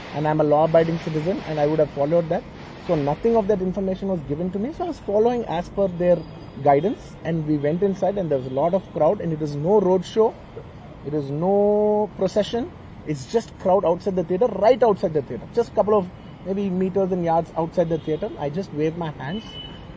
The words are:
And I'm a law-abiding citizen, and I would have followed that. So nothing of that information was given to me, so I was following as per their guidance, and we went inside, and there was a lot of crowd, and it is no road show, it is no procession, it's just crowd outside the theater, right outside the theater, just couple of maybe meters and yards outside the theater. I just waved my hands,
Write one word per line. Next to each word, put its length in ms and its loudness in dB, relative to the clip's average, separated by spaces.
And 140 0
I'm 120 4
a 40 4
law-abiding 540 4
citizen, 480 -2
and 120 -4
I 80 4
would 120 2
have 140 2
followed 360 0
that. 140 -2
So 80 0
nothing 400 2
of 140 2
that 140 2
information 460 -2
was 200 -2
given 220 -4
to 80 -4
me, 160 -4
so 100 -6
I 40 -4
was 120 -6
following 460 2
as 240 -4
per 180 0
their 300 4
guidance, 600 2
and 240 -2
we 80 2
went 260 0
inside, 360 0
and 120 -2
there 60 4
was 120 -2
a 20 -8
lot 240 0
of 180 -2
crowd, 300 2
and 100 -2
it 80 -4
is 160 -4
no 240 4
road 240 4
show, 300 2
it 80 -4
is 160 -2
no 880 2
procession, 520 0
it's 260 -6
just 280 -2
crowd 260 4
outside 300 0
the 80 2
theater, 220 2
right 360 4
outside 320 2
the 80 0
theater, 320 -10
just 200 0
couple 200 4
of 120 4
maybe 240 -2
meters 440 0
and 120 0
yards 320 2
outside 320 0
the 100 0
theater. 400 -4
I 120 -4
just 240 -6
waved 240 -2
my 140 -4
hands, 300 -8